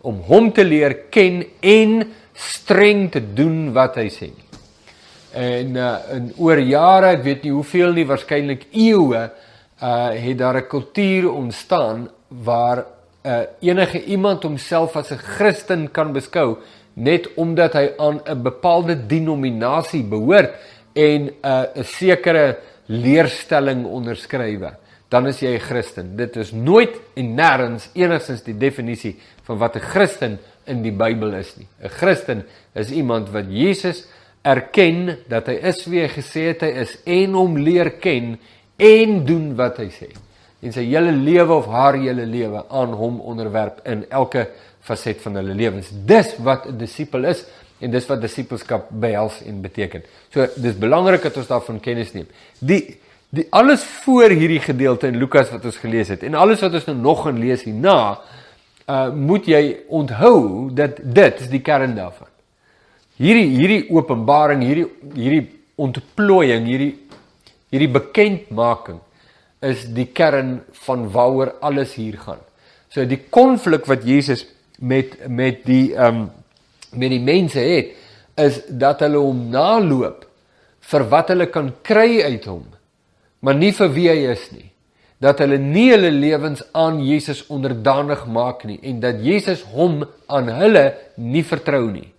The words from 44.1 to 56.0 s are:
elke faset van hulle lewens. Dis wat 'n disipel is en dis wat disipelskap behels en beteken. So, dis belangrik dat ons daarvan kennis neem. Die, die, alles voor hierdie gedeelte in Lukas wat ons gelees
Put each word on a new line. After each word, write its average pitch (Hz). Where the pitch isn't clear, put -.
elke 131
faset 110
van 101
hulle 98
lewens. 101
Dis 196
wat 131
'n 127
disipel 127
is 135
en 120
dis 123
wat 127
disipelskap 117
behels 110
en 104
beteken. 92
So, 131
dis 120
belangrik 165
dat 151
ons 131
daarvan 117
kennis 117
neem. 87
Die, 156
die, 160
alles 254
voor 247
hierdie 160
gedeelte 131
in 120
Lukas 131
wat 117
ons 113
gelees 113